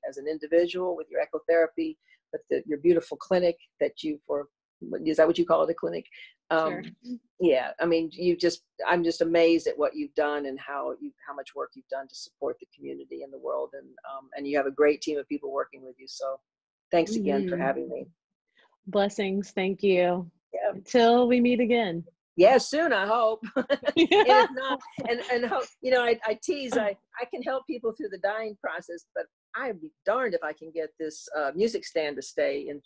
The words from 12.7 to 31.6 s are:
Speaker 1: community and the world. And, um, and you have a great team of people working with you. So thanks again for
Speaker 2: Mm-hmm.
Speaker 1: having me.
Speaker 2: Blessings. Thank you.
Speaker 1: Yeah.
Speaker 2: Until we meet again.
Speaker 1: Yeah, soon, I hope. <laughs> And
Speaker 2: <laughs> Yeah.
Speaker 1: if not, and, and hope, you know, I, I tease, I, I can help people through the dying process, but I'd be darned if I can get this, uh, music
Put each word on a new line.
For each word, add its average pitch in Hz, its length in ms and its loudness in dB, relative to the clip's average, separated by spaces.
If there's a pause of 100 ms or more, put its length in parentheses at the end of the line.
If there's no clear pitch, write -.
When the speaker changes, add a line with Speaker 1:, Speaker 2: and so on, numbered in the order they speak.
Speaker 1:
community 139 460 -14
and 139 100 -16
the 135 60 -16
world. 135 340 -6
And, 135 160 -18 (200)
um, 135 280 -14
and 143 100 -8
you 143 100 -2
have 139 100 0
a 139 40 -6
great 147 320 2
team 151 160 -4
of 135 100 -8
people 143 240 -6
working 139 320 -6
with 127 140 -20
you. 131 80 -20
So 135 320 -8 (540)
thanks 180 240 2
again 196 320 0
for 175 80 -4
Speaker 2:
Mm-hmm. 165 80 -2
Speaker 1:
having 135 240 -2
me. 131 180 -10 (800)
Speaker 2:
Blessings. 196 640 -2
Thank 190 320 -2
you. 180 480 2 (240)
Speaker 1:
Yeah. 208 200 -4
Speaker 2:
Until 240 520 4
we 247 140 4
meet 240 180 4
again. 214 460 0 (320)
Speaker 1:
Yeah, 220 220 8
soon, 311 340 0
I 196 140 0
hope. 220 340 0 (100)
<laughs> - 60 -4
And 254 100 0 (300)
Speaker 2:
<laughs> - 0 -
Yeah. 415 480 6
Speaker 1:
if 330 100 -4
not, 269 240 -4 (300)
and, 240 120 -2 (120)
and 240 140 0
hope, 285 180 -2 (160)
you 254 100 -2
know, 247 140 4
I, 226 220 2
I 220 180 -2
tease, 269 320 -4
I, 208 180 0 (260)
I 247 120 -6
can - 100 -8
help 262 240 -4
people 233 260 -6
through 226 180 -8
the 190 80 -12
dying 214 440 -4
process, 170 440 -10 (100)
but 170 80 -4 (320)
I'd 233 240 -6
be 156 100 -14 (140)
darned 226 300 0
if 165 100 -2
I 151 80 -4
can 160 180 -14
get 156 200 -6 (100)
this, 156 260 -8 (100)
uh, 143 200 -2
music 220 280 -2